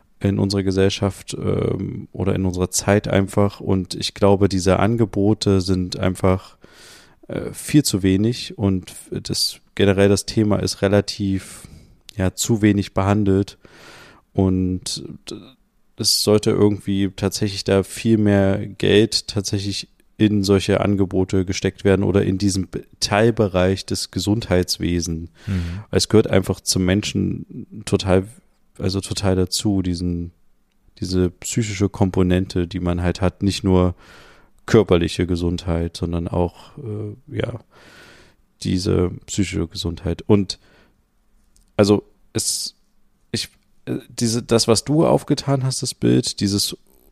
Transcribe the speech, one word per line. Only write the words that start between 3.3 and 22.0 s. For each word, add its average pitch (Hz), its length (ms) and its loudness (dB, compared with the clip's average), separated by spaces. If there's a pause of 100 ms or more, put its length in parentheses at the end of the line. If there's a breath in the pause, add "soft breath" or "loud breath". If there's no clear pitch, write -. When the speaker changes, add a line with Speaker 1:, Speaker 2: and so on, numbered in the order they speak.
Speaker 1:
Und 95 340 -2
ich - 200 -8
glaube, 101 340 4
diese 92 300 2
Angebote 101 840 2
sind 90 380 -2
einfach, 92 580 0 (720 loud breath)
äh, - 240 -8
viel - 300 2
zu 95 200 0
wenig 98 540 0
und 98 380 0 (160)
das, - 480 -4 (160)
generell 98 340 4
das 101 160 2
Thema 104 360 0
ist - 200 -4
relativ, 98 880 -2 (480 loud breath)
ja, 92 180 -2
zu 110 280 -2
wenig 101 320 2
behandelt. 101 640 0 (760 loud breath)
Und 92 720 -2 (920)
es - 260 -2
sollte 107 300 4
irgendwie 98 600 0
tatsächlich 98 500 -4
da 98 180 2
viel - 340 0
mehr 101 500 2
Geld 98 640 2
tatsächlich 98 600 -6 (280)
in 104 280 2
solche 98 360 2
Angebote 95 640 0
gesteckt 95 400 -4
werden 98 200 4